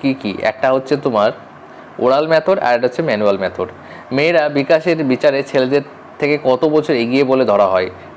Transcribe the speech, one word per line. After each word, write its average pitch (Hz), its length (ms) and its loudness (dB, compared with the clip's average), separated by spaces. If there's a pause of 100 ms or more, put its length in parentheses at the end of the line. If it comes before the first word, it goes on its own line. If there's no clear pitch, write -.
কি 135 120 0
কি? 104 280 -6
একটা - 320 0
হচ্ছে 131 240 0
তোমার 117 340 0 (680)
ওরাল 135 280 2
মেথড 175 320 2
আর 123 160 2
একটা 120 120 0
হচ্ছে 123 140 -2
ম্যানুয়াল 107 360 0
মেথড। 92 300 -4 (440)
মেয়েরা 151 380 0
বিকাশের 156 540 0
বিচারে 135 400 2
ছেলেদের 135 380 0 (380)
থেকে 147 240 0
কত 127 220 2
বছর 156 280 2
এগিয়ে 123 300 2
বলে 131 220 2
ধরা 101 220 4
হয়? 92 220 0 (280)